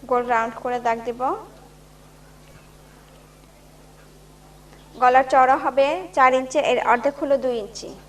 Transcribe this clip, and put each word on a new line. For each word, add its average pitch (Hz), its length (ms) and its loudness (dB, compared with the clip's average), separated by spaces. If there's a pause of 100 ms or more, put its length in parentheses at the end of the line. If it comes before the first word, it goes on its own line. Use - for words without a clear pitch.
(100)
গোল 247 120 -2 (100)
রাউন্ড 226 300 -4
করে 247 240 -6
দাগ 233 200 -2
দিব। 240 140 -10 (3750)
গলার 254 380 4
চওড়া 262 320 4
হবে 277 220 4 (300)
চার 254 220 6
ইঞ্চি, 262 200 -4 (120)
এর 247 80 0 (140)
অর্ধেক 262 300 -2
হলো 277 120 0 (100)
দুই 254 180 -2
ইঞ্চি - 260 -16 (200)